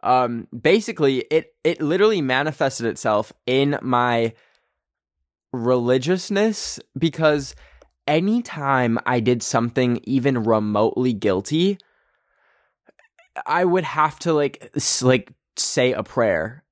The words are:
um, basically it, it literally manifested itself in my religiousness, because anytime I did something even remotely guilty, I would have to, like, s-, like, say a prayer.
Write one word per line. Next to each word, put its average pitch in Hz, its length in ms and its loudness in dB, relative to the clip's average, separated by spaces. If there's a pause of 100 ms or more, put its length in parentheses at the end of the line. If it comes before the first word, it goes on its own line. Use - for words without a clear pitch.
um, 123 460 0 (120)
basically 160 580 2 (120)
it, 160 320 -2
it 170 180 0
literally 185 400 2
manifested 135 640 -2
itself 107 460 0 (140)
in 139 360 0
my 120 520 0 (1200)
religiousness, 131 1300 0 (180)
because 151 560 0 (520)
anytime 147 1000 0
I 123 160 0
did 120 200 2
something 120 640 0
even 127 400 -2
remotely 107 720 0
guilty, 113 640 0 (1700)
I 175 200 0
would 180 180 2
have 151 360 -2
to, 170 120 -2
like, 147 460 -2
s-, - 240 -2
like, 127 320 2 (240)
say 127 340 0
a 110 120 -4
prayer. 107 680 -2